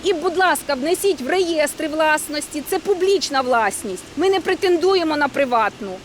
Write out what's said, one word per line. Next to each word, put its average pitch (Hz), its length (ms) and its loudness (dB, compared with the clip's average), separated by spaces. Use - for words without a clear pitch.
І, 381 100 2
будь 330 240 -2
ласка, 339 360 2
внесіть 311 480 0
в 247 80 -6
реєстри 320 580 0
власності, 302 800 -2
це 370 100 0
публічна 359 640 0
власність. 220 600 0
Ми 359 120 2
не 381 100 4
претендуємо 359 800 2
на 285 100 2
приватну. 226 760 0